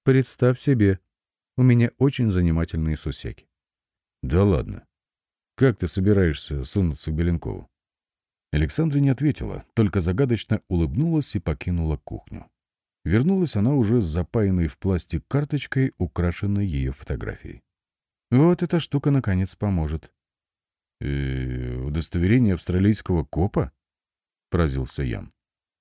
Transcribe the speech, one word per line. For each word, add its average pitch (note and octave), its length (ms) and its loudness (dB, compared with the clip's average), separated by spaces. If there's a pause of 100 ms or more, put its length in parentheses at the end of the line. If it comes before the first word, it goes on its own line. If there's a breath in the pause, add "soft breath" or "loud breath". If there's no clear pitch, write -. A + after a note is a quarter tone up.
"Представь B2+ 540 2
себе, G#2 420 2 (560)
у B2 60 2
меня A#2+ 360 6
очень B2+ 320 2
занимательные E2 680 0
сусеки". - 520 -10 (760)
"Да E2 220 2
ладно. A#1+ 420 0 (680)
Как B2 220 2
ты F2+ 100 -2
собираешься F#2 760 0
сунуться E2 460 -2
к D#2 40 -4
Беленкову?" D2+ 540 -2 (840)
Александра C#3 480 0
не C#3 80 4
ответила, A#2+ 560 -2 (100)
только G2+ 260 2
загадочно G#2+ 680 0
улыбнулась G#2+ 640 0
и G#2 60 -4
покинула D#2+ 560 -2
кухню. - 540 -14 (540)
Вернулась D3+ 520 0
она A#2 180 2
уже A#2+ 260 2
с G2 40 2
запаянной F2+ 640 0
в - 100 -12
пластик - 480 -2
карточкой, C#3 720 -2
украшенной G2+ 680 -2
ее C2+ 260 -2
фотографией. - 720 -10 (680)
"Вот E3 320 4
эта F3 160 0
штука, D3 320 -2
наконец, F#2+ 460 0
поможет". E2 560 -2 (880)
"Э, C2 760 -4
удостоверение F2 800 0
австралийского F#2 720 0
копа?" — F#2+ 480 -2 (800)
поразился C#2 520 -2
Ян. B1 300 -6 (480)